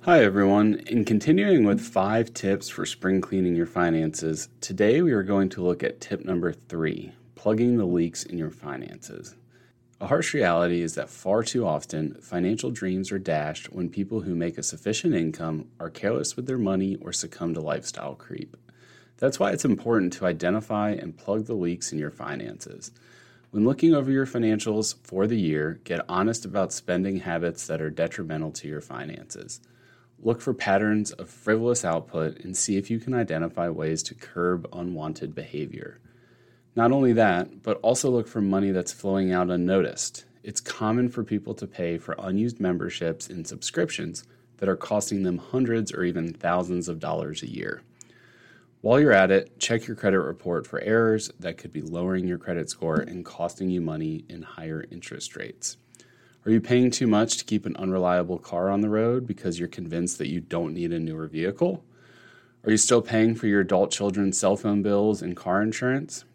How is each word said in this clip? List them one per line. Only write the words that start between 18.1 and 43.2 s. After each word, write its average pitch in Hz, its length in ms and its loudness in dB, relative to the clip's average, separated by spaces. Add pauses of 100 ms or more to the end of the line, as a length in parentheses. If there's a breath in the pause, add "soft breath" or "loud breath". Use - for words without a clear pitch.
creep. - 400 -14 (640 soft breath)
That's 135 220 0
why 98 120 2
it's 156 140 -2
important 104 480 2
to - 120 -6
identify 104 680 0
and 80 260 -8
plug 110 300 -4
the 117 80 -4
leaks 87 360 -4
in 82 60 -6
your 73 140 -6
finances. - 800 -12 (580 soft breath)
When 107 160 2
looking 165 300 6
over 135 160 2
your 135 160 2
financials 110 760 0
for 95 220 0
the 113 140 2
year, 78 440 0
get 85 240 -4
honest 104 380 0
about 95 260 -2
spending 95 460 -2
habits 85 500 -4
that 80 140 -4
are 78 80 -4
detrimental 78 640 -4
to - 160 -12
your 76 140 -8
finances. - 800 -14 (600 soft breath)
Look 113 220 -2
for 127 120 -2
patterns 107 580 2
of - 180 -16
frivolous 117 560 0
output 80 540 -2
and 92 180 -8
see 98 200 0
if 98 120 -2
you 113 100 0
can 127 140 -6
identify 85 560 -2
ways 80 340 -2
to - 120 -10
curb 87 580 -2
unwanted 80 640 -8
behavior. - 640 -10 (760 soft breath)
Not 117 160 6
only 135 220 6
that, 98 480 4
but 107 200 -2
also 127 280 2
look 120 180 2
for 113 140 -4
money 98 300 2
that's 92 200 -2
flowing 95 400 0
out 90 200 2
unnoticed. 90 760 0 (180)
It's - 180 -8
common 117 480 0
for 120 140 -4
people 104 320 -4
to 101 120 -10
pay 85 300 -4
for - 200 -8
unused 104 420 -2
memberships 85 680 -2